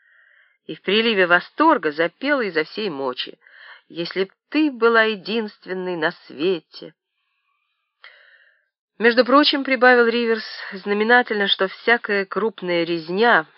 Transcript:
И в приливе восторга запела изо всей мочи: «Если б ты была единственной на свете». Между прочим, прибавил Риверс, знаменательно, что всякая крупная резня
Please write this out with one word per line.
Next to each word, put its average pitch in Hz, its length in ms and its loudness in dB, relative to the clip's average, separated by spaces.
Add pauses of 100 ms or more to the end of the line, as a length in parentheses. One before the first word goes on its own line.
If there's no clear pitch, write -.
(680)
И 156 80 -12
в - 80 -18
приливе 208 440 2
восторга 180 640 0
запела 240 500 -2
изо 160 220 -4
всей 208 260 -6
мочи: 135 480 -8 (500)
«Если 170 360 -6
б 190 60 -10 (200)
ты 302 200 0
была 226 340 2
единственной 185 920 -6
на 165 160 -2 (140)
свете». 160 680 -6 (2000)
Между 233 280 4
прочим, 285 360 4
прибавил 247 440 4
Риверс, 226 400 -2 (260)
знаменательно, 208 760 0
что 190 200 -2
всякая 220 560 -2
крупная 185 600 -4
резня 170 600 0 (140)